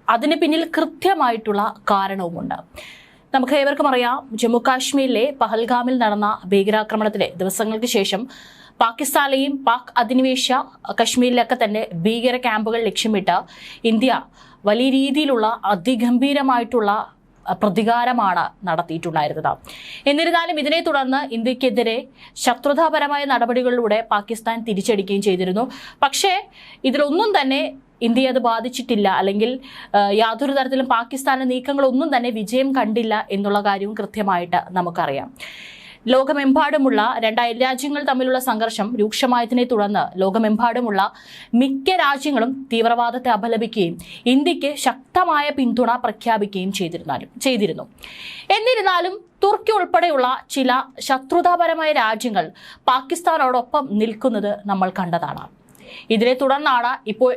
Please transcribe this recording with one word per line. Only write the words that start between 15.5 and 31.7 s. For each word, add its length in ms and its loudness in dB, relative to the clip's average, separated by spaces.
അതിഗംഭീരമായിട്ടുള്ള 1500 0
പ്രതികാരമാണ് 1040 0
നടത്തിയിട്ടുണ്ടായിരുന്നത്. 920 -2
എന്നിരുന്നാലും 540 2
ഇതിനെ 200 0
തുടർന്ന് 540 -2
ഇന്ത്യക്കെതിരെ 680 0
ശത്രുതാപരമായ 880 0
നടപടികളിലൂടെ 840 0
പാകിസ്ഥാൻ 520 -4
തിരിച്ചടിക്കുകയും 600 -2
ചെയ്തിരുന്നു. 480 0
പക്ഷേ 460 0
ഇതിലൊന്നും 560 2
തന്നെ 340 -2
ഇന്ത്യയെ 260 2
അത് 100 0
ബാധിച്ചിട്ടില്ല, 680 0
അല്ലെങ്കിൽ, 520 0
ആ, 40 6
യാതൊരു 440 0
തരത്തിലും 340 0
പാകിസ്ഥാന്റെ 580 0
നീക്കങ്ങളൊന്നും 720 0